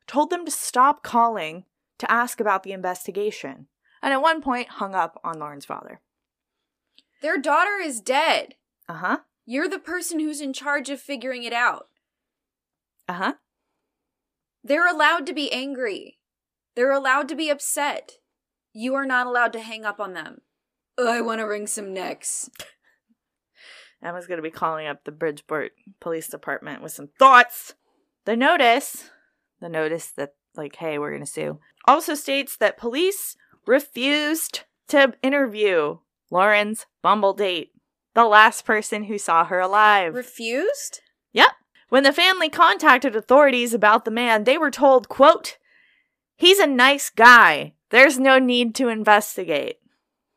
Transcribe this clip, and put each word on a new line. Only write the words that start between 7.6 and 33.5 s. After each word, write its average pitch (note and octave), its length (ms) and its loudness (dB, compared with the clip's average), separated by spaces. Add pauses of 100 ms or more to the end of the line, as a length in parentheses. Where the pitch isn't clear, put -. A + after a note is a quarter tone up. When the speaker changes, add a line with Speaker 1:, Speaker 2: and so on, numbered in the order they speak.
Speaker 2:
is C4+ 200 -8
dead. B3+ 540 -2 (340)
Speaker 1:
Uh-huh. F3 300 -6 (260)
Speaker 2:
You're C#4 240 -6
the G4 100 -8
person E4 400 -8
who's D4+ 220 -8
in C#4 100 -8
charge C#4 380 -6
of C#4 100 -10
figuring B3 440 -10
it A#3 100 -10
out. A#3 340 -4 (1200)
Speaker 1:
Uh-huh. F#3 280 -6 (1300)
Speaker 2:
They're D#4 260 0
allowed D#4 380 0
to F4+ 60 -10
be D4 200 -6
angry. B3+ 640 -10 (580)
They're B3+ 160 0
allowed C#4 380 -2
to D#4 60 -10
be D#4 140 -4
upset. C#4+ 640 -6 (600)
You B3 220 -6
are C4+ 100 -4
not B3 220 -2
allowed A#3+ 260 -2
to A3+ 80 -12
hang A3 240 -14
up G#3 160 -8
on F#3+ 120 -10
them. - 280 -16 (560)
I A#3 240 0
want A3+ 180 -6
to A3 60 -6
wring G#3 220 -6
some G3 260 -10
necks. - 560 -10 (1500)
Speaker 1:
Emma's F3 260 -12
gonna F3 140 -8
be D#3+ 100 -8
calling D#3+ 340 -6
up D3 200 -12
the D3 60 -14
Bridgeport D3+ 600 -8 (280)
Police D#3+ 280 -10
Department - 540 -12
with D#3+ 100 -16
some C#3+ 260 -20
thoughts. C4 560 4 (520)
The G#3+ 100 -2
notice, C4+ 720 0 (520)
the E3+ 80 -14
notice D#3+ 420 -6
that, - 240 -12 (200)
like, D3 200 -14
"Hey, D#3 240 -8
we're D3 140 -8
gonna D3 120 -12
sue," D3+ 340 -10 (260)
also D#4+ 280 0
states C#4 440 -6
that G#3 200 -2
police D#4 600 -6 (280)